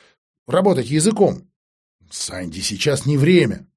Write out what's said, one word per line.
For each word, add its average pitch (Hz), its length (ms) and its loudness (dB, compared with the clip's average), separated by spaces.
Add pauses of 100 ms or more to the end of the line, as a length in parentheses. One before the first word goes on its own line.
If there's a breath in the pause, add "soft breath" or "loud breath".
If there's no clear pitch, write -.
(480 soft breath)
работать 151 420 0
языком». 165 600 0 (600)
«Санди, 90 520 -10
сейчас 131 440 -2
не 143 120 0
время», 143 600 2